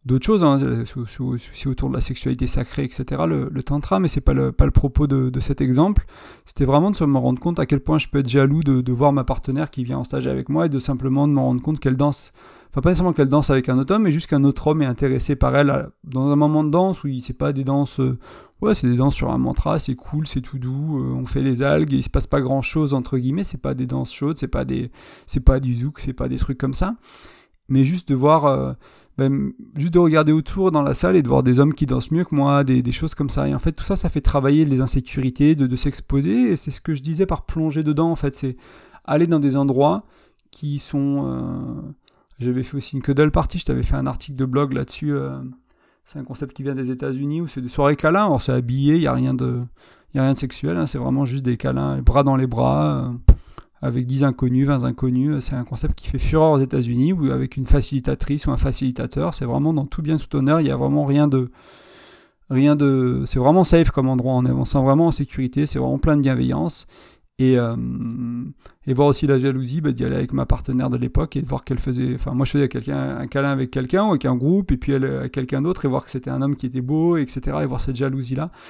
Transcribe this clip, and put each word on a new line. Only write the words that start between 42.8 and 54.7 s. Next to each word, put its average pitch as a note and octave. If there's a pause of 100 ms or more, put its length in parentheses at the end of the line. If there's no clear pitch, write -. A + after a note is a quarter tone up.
une C3
cuddle C#3+
party, -
je -
t'avais B2+
fait C#3
un C3+
article C3+
de C3
blog C3+
là-dessus. C#3
Euh... C3+ (680)
c'est -
un C3
concept B2+
qui C#3
vient C3+
des C3
États-Unis, C#3
où E3
c'est D3
des B2
soirées C#3+
câlins. F#3
Alors, C3+
c'est C3+
habillé, C3
il E3
y C#3
a B2+
rien B2+
de, B2 (520)
il C#3
y -
a C3
rien C3+
de C3
sexuel, C#3+
hein, E3
c'est C#3
vraiment C3
juste C3
des B2
câlins, C3+
les C3+
bras C#3
dans C3+
les C3
bras, C3+
euh, B2 (720)
avec B2+
dix C3+
inconnus, B2+
vingt C3+